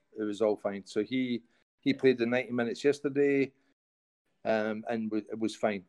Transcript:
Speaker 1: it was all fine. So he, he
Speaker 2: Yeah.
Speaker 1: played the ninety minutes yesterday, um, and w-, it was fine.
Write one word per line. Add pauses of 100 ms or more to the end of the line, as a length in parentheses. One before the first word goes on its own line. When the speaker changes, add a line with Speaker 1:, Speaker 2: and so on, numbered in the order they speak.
(180)
Speaker 1:
it
was
all
fine.
So
he, (380)
he
Speaker 2:
Yeah.
Speaker 1:
played
the
ninety
minutes
yesterday, (920)
um,
and
w-,
it
was
fine.